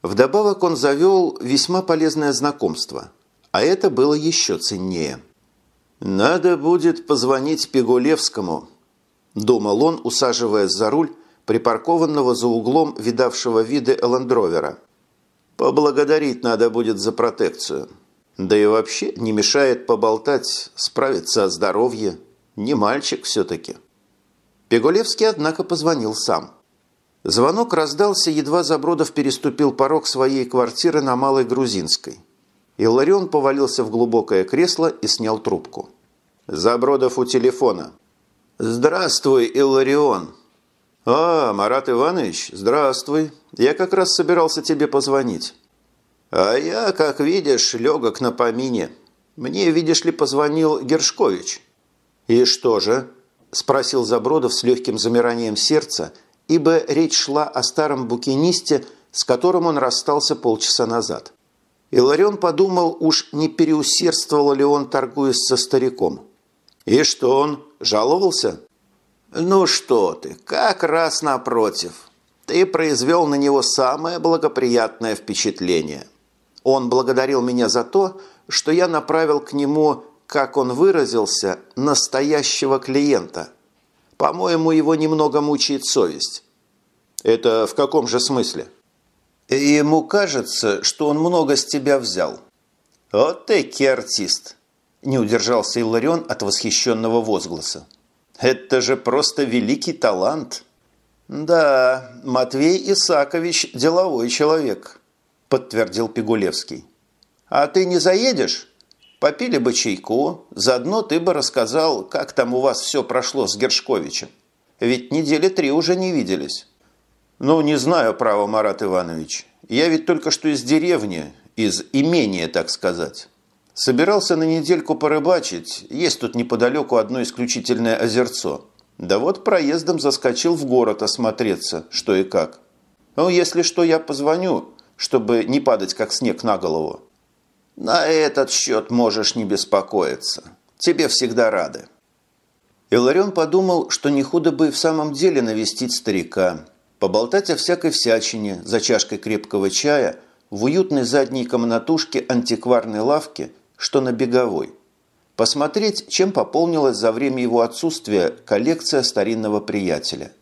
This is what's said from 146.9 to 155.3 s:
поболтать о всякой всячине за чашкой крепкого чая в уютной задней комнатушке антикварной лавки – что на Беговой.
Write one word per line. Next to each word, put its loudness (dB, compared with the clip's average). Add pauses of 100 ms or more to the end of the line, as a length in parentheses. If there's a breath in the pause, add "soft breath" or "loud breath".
поболтать 0
о 0
всякой -2
всячине -2
за -2
чашкой 0
крепкого -2
чая 0 (340 soft breath)
в -6
уютной 0
задней 0
комнатушке -2
антикварной 0
лавки – -2 (260)
что -2
на -2
Беговой. 0 (640)